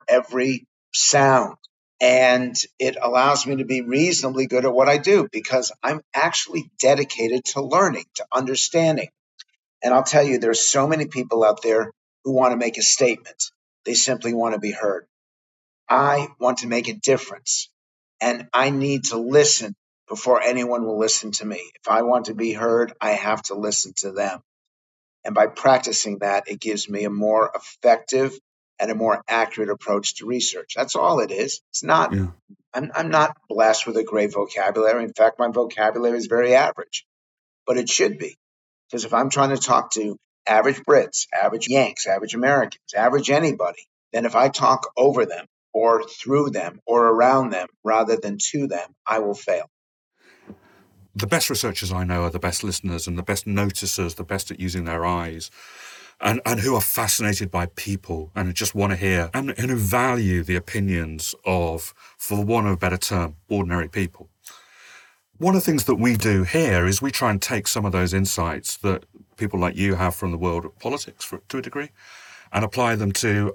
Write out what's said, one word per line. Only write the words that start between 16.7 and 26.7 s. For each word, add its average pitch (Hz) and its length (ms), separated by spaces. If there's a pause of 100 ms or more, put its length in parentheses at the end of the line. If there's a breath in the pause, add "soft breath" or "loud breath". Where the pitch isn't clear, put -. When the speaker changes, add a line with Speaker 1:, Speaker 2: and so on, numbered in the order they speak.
Speaker 1:
a 113 40
difference. - 800 (500)
And 120 320
I 131 160
need 139 360
to 117 120
listen 120 580 (320)
before 117 360
anyone 123 420
will 110 140
listen 110 340
to 107 140
me. 92 160 (200)
If - 60
I 110 140
want 120 240
to 110 80
be 113 180
heard, 113 480
I 107 120
have 104 320
to 98 100
listen 101 440
to 98 140
them. 95 300 (840)
And 107 100
by 107 120
practicing 110 720
that, 98 280
it 101 140
gives 104 300